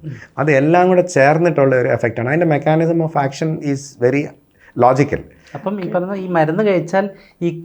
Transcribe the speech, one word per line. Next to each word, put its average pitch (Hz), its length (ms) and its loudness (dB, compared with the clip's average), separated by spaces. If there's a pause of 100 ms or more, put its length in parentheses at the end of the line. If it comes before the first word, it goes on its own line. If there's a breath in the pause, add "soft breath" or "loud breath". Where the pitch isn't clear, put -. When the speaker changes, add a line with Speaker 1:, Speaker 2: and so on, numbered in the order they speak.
Speaker 1:
ഉം. 147 80 -12 (260 loud breath)
Speaker 2:
അത് 147 140 0
എല്ലാം 160 360 4
കൂടെ 180 140 4
ചേർന്നിട്ടുള്ള 143 720 2
ഒരു 123 120 0
എഫക്റ്റാണ്. 117 400 -2
അതിൻ്റെ 170 180 0
mechanism 160 560 0
of 160 80 -4 (160)
action 160 340 -6 (100)
is 135 380 -2
very 139 140 0 (600 soft breath)
logical. 131 360 2 (340 soft breath)
Speaker 1:
അപ്പം 190 300 -8
ഈ 170 80 -8
പറഞ്ഞ 185 220 -4
ഈ 185 140 -8
മരുന്ന് 170 360 0
കഴിച്ചാൽ 190 460 0 (320 soft breath)
ഈ 170 220 -4